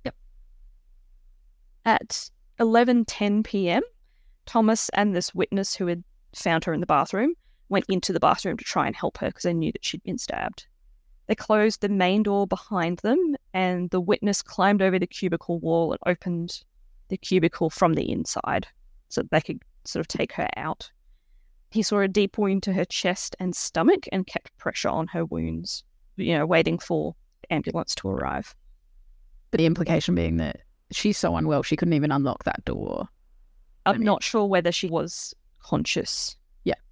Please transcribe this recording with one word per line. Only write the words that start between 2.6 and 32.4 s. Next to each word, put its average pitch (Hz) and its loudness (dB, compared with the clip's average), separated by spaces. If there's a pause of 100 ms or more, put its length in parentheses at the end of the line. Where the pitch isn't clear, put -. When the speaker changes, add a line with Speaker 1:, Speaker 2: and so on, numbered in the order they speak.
Speaker 2:
ten 208 2
P 196 0
M, 202 2 (640)
Thomas 220 2
and 208 2
this 175 -2
witness 196 -2
who 185 -2
had 175 -2 (320)
found 165 0
her 170 -2
in 156 -2
the 180 -2
bathroom 208 2 (340)
went 196 0
into 185 0
the 160 0
bathroom - 2
to - -12
try - 0
and - -6
help - -6
her - -2
'cause - -16
they 175 0
knew 160 0
that - -10
she'd - -8
been 185 -6
stabbed. - -8 (640)
They 214 2
closed 214 2
the 202 0
main 196 2
door 202 2
behind 175 -2
them, 285 2 (180)
and 180 0
the 185 2
witness 202 0
climbed 196 2
over 190 4
the 180 0
cubicle 170 -4
wall 165 2
and - -4
opened 175 -4 (460)
the 190 -4
cubicle 165 2
from 165 2
the - -2
inside - -4 (440)
so - -2
that - -6
they 156 4
could - -8 (220)
sort - -6
of 160 -4
take - -4
her - -4
out. - -10 (800)
He 226 0
saw 208 2
a 196 4
deep 196 2
wound 196 0
to 196 -2
her 180 0
chest - -4
and 180 -4
stomach - 2
and 185 -2
kept - -10
pressure - -4
on 160 -2
her 170 -4
wounds, 165 -6 (320)
you 170 0
know, 147 0
waiting 165 2
for 156 -4 (280)
the - -6
ambulance - -4
to 190 -6
arrive. - -4 (960)
Speaker 1:
But - 2
the 165 6
implication 175 2
being 82 0
that 76 -4 (300)
she's - 0
so 170 0
unwell, 156 0
she - 0
couldn't 170 2
even 147 2
unlock 139 0